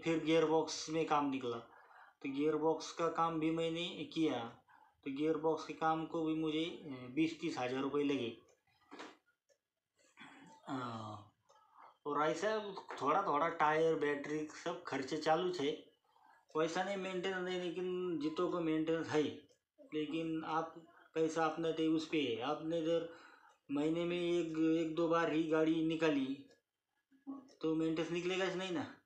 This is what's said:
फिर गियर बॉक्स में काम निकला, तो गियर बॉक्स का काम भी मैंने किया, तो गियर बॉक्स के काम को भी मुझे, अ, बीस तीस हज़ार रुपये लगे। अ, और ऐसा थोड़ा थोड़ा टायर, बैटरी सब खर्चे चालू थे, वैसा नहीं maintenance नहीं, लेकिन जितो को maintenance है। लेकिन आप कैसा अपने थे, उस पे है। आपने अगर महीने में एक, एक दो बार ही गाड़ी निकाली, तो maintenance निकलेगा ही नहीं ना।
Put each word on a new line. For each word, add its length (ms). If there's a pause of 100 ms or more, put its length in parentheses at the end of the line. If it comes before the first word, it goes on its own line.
फिर 200
गियर 220
बॉक्स 440
में 160
काम 240
निकला, 280 (680)
तो 100
गियर 220
बॉक्स 360
का 160
काम 320
भी 120
मैंने 600
किया, 260 (640)
तो 60
गियर 260
बॉक्स 280
के 80
काम 320
को 200
भी 80
मुझे, 320
अ, 460
बीस 280
तीस 180
हज़ार 240
रुपये 220
लगे। 340 (2250)
अ, 100 (1300)
और 160
ऐसा 540 (260)
थोड़ा 220
थोड़ा 260
टायर, 460
बैटरी 520 (160)
सब 200
खर्चे 340
चालू 360
थे, 180 (840)
वैसा 260
नहीं 140
maintenance 460
नहीं, 180
लेकिन 580
जितो 300
को 100
maintenance 480
है। 140 (720)
लेकिन 500
आप 320 (400)
कैसा 300
अपने 280
थे, 140
उस 220
पे 120
है। 200
आपने 360
अगर 360 (580)
महीने 340
में 160
एक, 360
एक 380
दो 120
बार 260
ही 100
गाड़ी 400
निकाली, 640 (840)
तो 460
maintenance 380
निकलेगा 320
ही 100
नहीं 160
ना। 240 (100)